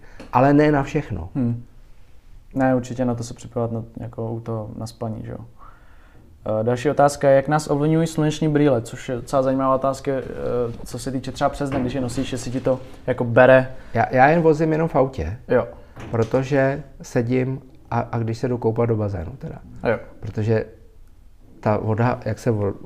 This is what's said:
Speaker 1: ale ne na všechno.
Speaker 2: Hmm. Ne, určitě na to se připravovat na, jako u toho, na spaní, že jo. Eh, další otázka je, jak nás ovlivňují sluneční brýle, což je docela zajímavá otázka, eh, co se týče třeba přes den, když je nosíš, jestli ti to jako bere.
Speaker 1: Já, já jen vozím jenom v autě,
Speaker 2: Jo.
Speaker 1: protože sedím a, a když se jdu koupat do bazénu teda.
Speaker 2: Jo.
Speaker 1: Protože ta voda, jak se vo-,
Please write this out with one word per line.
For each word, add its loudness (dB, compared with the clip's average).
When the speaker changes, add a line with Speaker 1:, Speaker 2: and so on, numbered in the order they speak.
Speaker 1:
ale 6
ne 6
na 2
všechno. -4
Speaker 2:
Hmm. -2
Ne, 2
určitě -2
na 0
to -8
se -12
připravovat -6
na, -6
jako -8
u -6
toho, -8
na -8
spaní, -8
že -12
jo. -10
Eh, -2
další 0
otázka 4
je, 8
jak 2
nás 0
ovlivňují 2
sluneční 0
brýle, 4
což -12
je -4
docela 0
zajímavá 2
otázka, 0
eh, -2
co -10
se -6
týče -6
třeba 0
přes -4
den, -2
když -2
je -2
nosíš, -4
jestli -6
ti -4
to 0
jako -2
bere. 8
Speaker 1:
Já, 2
já 8
jen 4
vozím 4
jenom 0
v -8
autě, 0
Speaker 2:
Jo. 2
Speaker 1:
protože 0
sedím -2
a, 0
a -4
když -4
se -2
jdu -2
koupat 0
do 2
bazénu -4
teda. -12
Speaker 2:
Jo. 0
Speaker 1:
Protože 0
ta 0
voda, 0
jak -4
se 0
vo-, 0